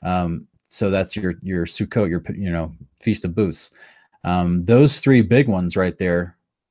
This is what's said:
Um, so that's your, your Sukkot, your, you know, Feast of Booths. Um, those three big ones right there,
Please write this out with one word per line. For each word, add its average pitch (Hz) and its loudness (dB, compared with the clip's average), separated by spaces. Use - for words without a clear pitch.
Um, 87 -4
so 101 -2
that's 95 -2
your, 92 -4
your 90 -4
Sukkot, 101 -2
your, 85 -4
you 95 -6
know, 80 -6
Feast 104 -2
of 90 -6
Booths. 95 -2
Um, 87 0
those 123 6
three 131 6
big 123 2
ones 90 -2
right 92 0
there, 87 -2